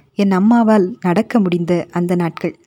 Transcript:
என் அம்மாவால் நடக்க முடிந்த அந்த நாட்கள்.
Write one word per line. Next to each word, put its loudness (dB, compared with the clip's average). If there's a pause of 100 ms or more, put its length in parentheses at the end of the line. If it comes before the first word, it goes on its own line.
(140)
என் 0
அம்மாவால் 2
நடக்க 0
முடிந்த -2
அந்த -2
நாட்கள். -6 (100)